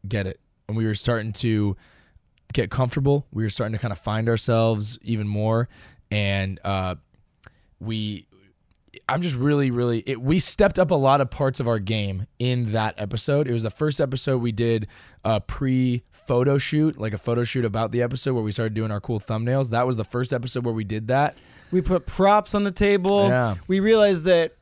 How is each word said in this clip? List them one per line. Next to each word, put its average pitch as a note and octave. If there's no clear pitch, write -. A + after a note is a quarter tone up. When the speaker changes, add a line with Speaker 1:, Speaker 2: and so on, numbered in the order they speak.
Speaker 1:
get G2+
it, -
and A2
we A2+
were G#2+
starting A2
to G#2
get A2
comfortable. C#3
We A2
were G#2+
starting A2
to G#2+
kinda A2
find A2
ourselves A2+
even G#2+
more, A2
and, G2
uh, F#2
we, G#2+
I'm C#3+
just F3
really, C#3
really, A#2+
it, B2
we D3
stepped G3
up F3
a F3+
lot C#3
of B2+
parts C3+
of A#2+
our A2+
game G2
in B2
that A2
episode. C3+
It B2
was A#2
the G#2+
first D3+
episode C3
we A#2+
did A2+
a A2+
pre-photo B2+
shoot, D3+
like, G#2+
a G2+
photo A#2+
shoot A#2+
about A2
the A#2+
episode B2+
where A#2
we G#2+
started A2
doing A2
our G#2
cool A2+
thumbnails. A#2+
That A#2+
was B2+
the G#2+
first B2
episode B2
where A#2
we A2
did A2
that. C#3
Speaker 2:
We F3+
put F3
props G#3
on G3+
the G3+
table. G3+
Speaker 1:
Yeah. A#2+
Speaker 2:
We F#3+
realized G3+
that E3+